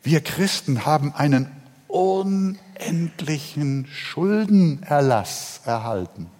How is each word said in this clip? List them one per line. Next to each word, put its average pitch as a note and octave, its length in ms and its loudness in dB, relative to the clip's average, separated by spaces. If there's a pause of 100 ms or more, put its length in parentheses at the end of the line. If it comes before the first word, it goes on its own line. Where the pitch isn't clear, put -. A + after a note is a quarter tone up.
wir D#3 180 2
Christen D3+ 640 -4
haben C#3+ 300 0
einen C#3 360 2 (360)
unendlichen E3+ 2000 -2
Schuldenerlass D#3 1800 2
erhalten. G#2+ 640 -6 (100)